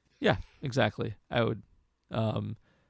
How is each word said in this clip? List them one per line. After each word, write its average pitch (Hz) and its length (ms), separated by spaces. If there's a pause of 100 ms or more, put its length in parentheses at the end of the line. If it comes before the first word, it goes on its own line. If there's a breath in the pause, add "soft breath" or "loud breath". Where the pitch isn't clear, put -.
(200)
Yeah, 202 160 (260)
exactly. 110 520 (160)
I 120 120
would, 110 200 (480)
um, 110 460 (340)